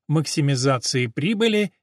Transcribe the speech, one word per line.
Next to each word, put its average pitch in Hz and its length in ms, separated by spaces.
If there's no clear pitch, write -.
максимизацией 139 1040
прибыли 208 720